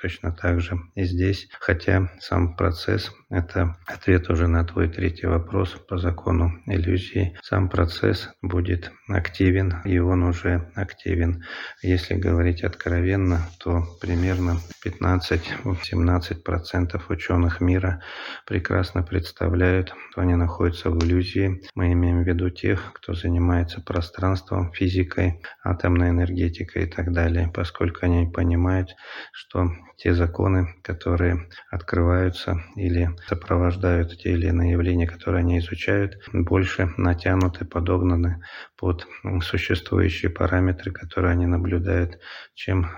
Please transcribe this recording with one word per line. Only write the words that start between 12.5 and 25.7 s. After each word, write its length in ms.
откровенно, 760
то 240
примерно 580
пятнадцать-семнадцать 1600
процентов 680
учёных 500
мира 440
прекрасно 560
представляют, 920
что 100
они 140
находятся 560
в 120
иллюзии. 580
Мы 200
имеем 300
в 40
виду 240
тех, 420
кто 200
занимается 680
пространством, 920
физикой, 680
атомной 460